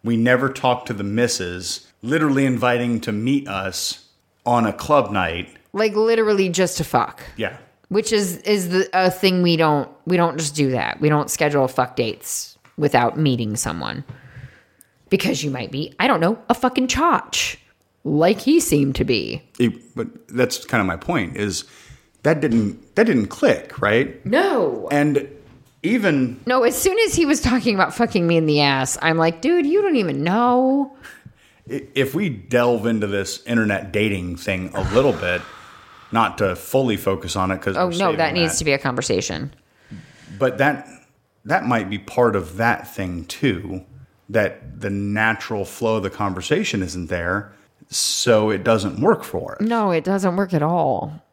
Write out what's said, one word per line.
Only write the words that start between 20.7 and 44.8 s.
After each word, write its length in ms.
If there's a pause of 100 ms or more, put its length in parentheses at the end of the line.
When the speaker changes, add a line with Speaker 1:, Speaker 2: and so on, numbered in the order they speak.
Speaker 1:
of 60
my 100
point, 400
is 280 (580)
that 180
didn't, 540
that 100
didn't 220
click, 560
right? 420
Speaker 2:
No. 680
Speaker 1:
And 380 (540)
even 640
Speaker 2:
No, 180
as 160
soon 200
as 140
he 120
was 160
talking 320
about 200
fucking 320
me 120
in 80
the 160
ass, 400
I'm 160
like, 240
"Dude, 240
you 160
don't 140
even 280
know." 720 (760)
Speaker 1:
I-, 240
if 200
we 160
delve 560
into 200
this 400
internet 460
dating 440
thing 380
a 200
little 180
bit, 300 (680)
not 280
to 180
fully 400
focus 400
on 140
it 100
'cause 160
Speaker 2:
Oh, 120
Speaker 1:
we're 40
Speaker 2:
no, 60
Speaker 1:
saving 180
Speaker 2:
that 160
needs 200
Speaker 1:
that. 80
Speaker 2:
to 40
be 80
a 60
conversation. 760 (840)
Speaker 1:
But 180
that, 320 (560)
that 220
might 240
be 80
part 360
of 220
that 380
thing 320
too, 560 (480)
that 500